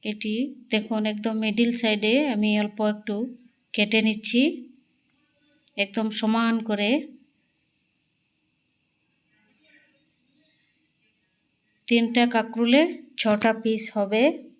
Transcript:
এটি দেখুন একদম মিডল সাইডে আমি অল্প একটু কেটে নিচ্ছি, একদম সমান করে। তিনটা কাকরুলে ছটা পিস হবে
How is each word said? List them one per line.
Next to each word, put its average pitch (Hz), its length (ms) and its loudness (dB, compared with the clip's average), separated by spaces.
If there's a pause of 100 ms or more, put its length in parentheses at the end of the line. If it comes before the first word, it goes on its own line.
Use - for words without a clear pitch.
এটি 214 300 -6 (380)
দেখুন 214 300 -2 (120)
একদম 220 300 -4
মিডল 220 280 0 (100)
সাইডে 214 320 2 (200)
আমি 214 160 0 (100)
অল্প 208 200 -4 (140)
একটু 208 220 -6 (580)
কেটে 214 280 2
নিচ্ছি, 220 400 0 (1400)
একদম 220 240 -4 (120)
সমান 226 340 2 (160)
করে। 208 200 0 (4000)
তিনটা 233 360 4 (120)
কাকরুলে 233 460 2 (400)
ছটা 214 300 2 (100)
পিস 220 220 -2 (120)
হবে 208 280 0 (360)